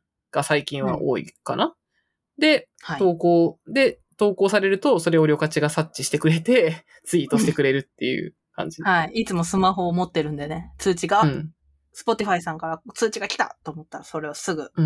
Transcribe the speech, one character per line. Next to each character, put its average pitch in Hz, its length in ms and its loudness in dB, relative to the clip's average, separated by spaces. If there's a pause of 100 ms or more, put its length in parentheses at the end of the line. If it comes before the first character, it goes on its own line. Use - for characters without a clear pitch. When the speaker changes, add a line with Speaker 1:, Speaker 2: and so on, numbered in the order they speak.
(320)
Speaker 1:
が 135 120 -2
最 147 220 0
近 139 180 -6
は 90 180 -4
多 - 160 0
い - 140 -8 (120)
か - 120 -6
な？ 226 100 0
Speaker 2:
う 339 40 -2
ん。 - 40 -16 (680)
Speaker 1:
で、 302 280 4 (120)
Speaker 2:
は 156 160 -8
い。 - 20 -8
Speaker 1:
投 180 160 4
稿、 170 520 4
で、 262 320 2 (180)
投 208 180 2
稿 196 140 2
さ 208 100 4
れ 196 100 2
る 196 100 2
と、 247 200 4
そ 165 100 0
れ 165 100 4
を 156 80 4
り 151 60 4
ょ 147 40 0
か 156 120 0
ち 160 100 0
が 147 100 2
察 156 260 -4
知 - 80 -8
し - 60 -2
て 151 100 -2
く 160 100 2
れ 160 100 2
て、 165 460 2 (100)
<laughs> - 100 -20
ツ - 120 0
イ 147 60 2
ー - 40 -6
ト 120 100 0
し 110 80 4
て 160 80 2
く 147 100 0
れ 135 100 2
る 135 160 -4
っ - 60 -20
て - 100 -6
い 127 220 -4
う - 80 -18 (180)
感 - 160 -8
じ。 160 120 -16
Speaker 2:
う 175 40 -6
ん。 - 20 0
は 175 180 2
い。 - 80 -10
い 226 120 -2
つ - 80 -6
も 170 100 0
ス 170 140 -2
マ 190 160 4
ホ 185 140 -2
を 170 60 -2
持 175 100 0
っ 180 80 -8
て 165 100 -2
る 151 100 -4
ん 151 40 -8
で 143 120 -10
ね、 165 300 -10
通 185 180 0
知 170 120 -6
が、 202 140 4
Speaker 1:
う 160 60 4
ん。 147 260 -4 (420)
Speaker 2:
Spotify 208 460 -2
さ 170 120 -6
ん 156 40 -10
か 165 100 -8
ら 160 140 -6 (140)
通 220 160 0
知 220 80 -8
が 202 80 -8
来 - 100 -8
た - 260 -4
と - 80 -12
思 156 120 -14
っ - 20 -18
た - 140 -16
ら、 - 40 -20
そ - 160 -10
れ 151 80 -10
を 147 60 -10
す - 220 -6
ぐ 151 160 -10 (140)